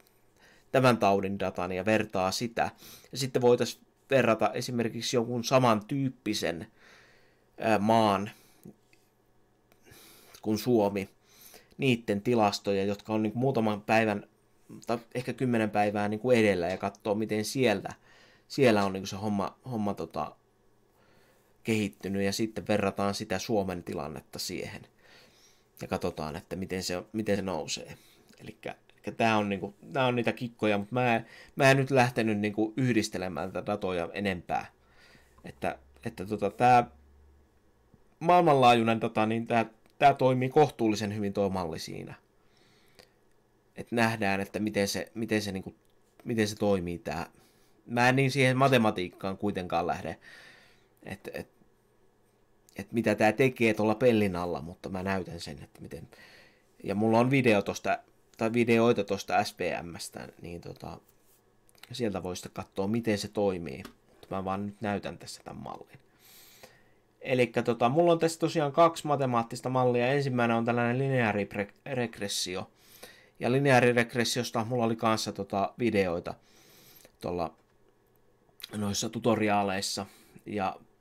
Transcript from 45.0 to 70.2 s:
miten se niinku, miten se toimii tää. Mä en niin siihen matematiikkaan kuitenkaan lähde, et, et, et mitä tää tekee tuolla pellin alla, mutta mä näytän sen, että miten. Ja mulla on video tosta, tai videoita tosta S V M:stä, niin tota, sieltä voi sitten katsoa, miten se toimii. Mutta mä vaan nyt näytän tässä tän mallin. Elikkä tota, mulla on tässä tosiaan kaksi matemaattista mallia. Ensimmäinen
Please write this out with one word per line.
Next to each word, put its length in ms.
miten 280
se 100
niinku, 240
miten 240
se 80
toimii 440
tää. 300
Mä 240
en 60
niin 160
siihen 260
matematiikkaan 800
kuitenkaan 500
lähde, 300
et, 300
et, 160
et 160
mitä 240
tää 160
tekee 420
tuolla 220
pellin 400
alla, 260
mutta 280
mä 140
näytän 360
sen, 240
että 180
miten. 260
Ja 120
mulla 240
on 120
video 300
tosta, 380
tai 160
videoita 500
tosta 400
S 160
V 240
M:stä, 460
niin 200
tota, 380
sieltä 320
voi 120
sitten 160
katsoa, 360
miten 300
se 100
toimii. 560
Mutta 260
mä 100
vaan 200
nyt 160
näytän 360
tässä 260
tän 120
mallin. 440
Elikkä 420
tota, 260
mulla 220
on 80
tässä 200
tosiaan 320
kaksi 360
matemaattista 640
mallia. 380
Ensimmäinen 500